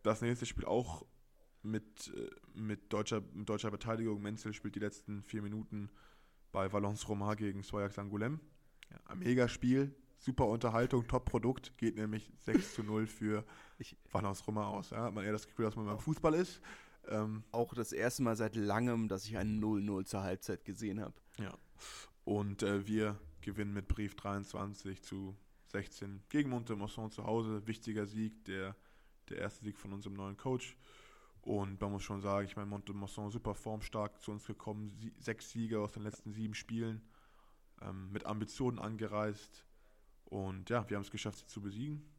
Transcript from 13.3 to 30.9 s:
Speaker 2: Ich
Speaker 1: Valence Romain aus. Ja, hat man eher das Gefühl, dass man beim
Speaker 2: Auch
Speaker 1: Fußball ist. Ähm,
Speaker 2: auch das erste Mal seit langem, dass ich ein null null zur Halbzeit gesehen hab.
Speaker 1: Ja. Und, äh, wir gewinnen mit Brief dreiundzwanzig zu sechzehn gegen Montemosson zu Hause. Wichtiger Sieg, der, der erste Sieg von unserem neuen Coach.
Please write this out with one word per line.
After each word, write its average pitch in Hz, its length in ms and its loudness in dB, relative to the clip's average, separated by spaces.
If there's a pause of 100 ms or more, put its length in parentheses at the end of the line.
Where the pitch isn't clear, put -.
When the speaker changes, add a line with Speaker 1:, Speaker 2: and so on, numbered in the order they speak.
Speaker 2:
Ich - 180 -10 (140)
Speaker 1:
Valence 101 360 0
Romain 104 180 0
aus. 101 260 -4
Ja, 113 120 -2
hat 107 100 0
man 101 120 -2
eher 107 80 2
das 107 120 -2
Gefühl, - 200 0
dass 107 100 2
man 107 100 -2
beim 107 120 0
Speaker 2:
Auch - 40 -6
Speaker 1:
Fußball 156 340 4
ist. 175 260 2 (460)
Ähm, 107 440 0
Speaker 2:
auch 120 220 2
das 117 180 -2
erste 123 320 2
Mal 113 140 4
seit 110 180 2
langem, 113 540 4
dass 98 160 0
ich 110 120 -6
ein 107 220 2
null 107 220 4
null 98 240 0
zur 98 160 -2
Halbzeit - 420 -2
gesehen 104 380 -2
hab. - 180 -8 (180)
Speaker 1:
Ja. 98 160 -4 (720)
Und, 101 400 2
äh, 101 240 2
wir 107 320 2 (220)
gewinnen 104 320 -2
mit 98 140 -4
Brief 104 280 0
dreiundzwanzig 98 880 -4
zu 98 320 -6 (300)
sechzehn 98 640 -6
gegen 147 200 6
Montemosson 110 640 -2
zu 110 140 -8
Hause. 110 420 2
Wichtiger 107 380 -2
Sieg, 107 400 -2
der, 95 300 -4 (540)
der - 100 -6
erste 104 260 -6
Sieg 101 120 -6
von 98 140 -10
unserem 98 240 -8
neuen 98 220 -6
Coach. 127 400 -2 (640)